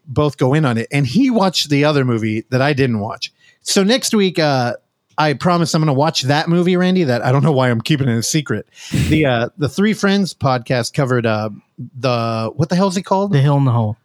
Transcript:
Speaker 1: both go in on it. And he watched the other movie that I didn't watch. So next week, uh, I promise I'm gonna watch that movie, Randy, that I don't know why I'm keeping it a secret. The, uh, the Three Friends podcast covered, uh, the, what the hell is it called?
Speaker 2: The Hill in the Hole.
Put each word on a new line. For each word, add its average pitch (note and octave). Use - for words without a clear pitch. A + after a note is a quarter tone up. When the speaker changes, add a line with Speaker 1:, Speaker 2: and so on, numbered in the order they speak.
Speaker 1:
both D3
go C3
in D#3
on A#2+
it. A#2
And C#3+
he A3
watched G3
the C#3+
other C#3+
movie A2
that B2+
I D3
didn't B2+
watch. -
So -
next A#3
week, F#3+
uh, C3
I D3+
promise E3+
I'm D#3
gonna D3+
watch C#3+
that D3
movie, F3
Randy, F#3
that B2
I C3
don't C#3
know D#3+
why C3
I'm A#2
keeping C3+
it A2+
a A#2
secret. B2+
The, -
uh, A#2+
the C#3+
Three G#3
Friends G3
podcast B2+
covered, B2+
uh, G#2+
the, A2+
what -
the F3
hell F#3+
is F3+
it F#3+
called? G3
Speaker 2:
The C#3
Hill C#3+
in C#3
the B2
Hole. A2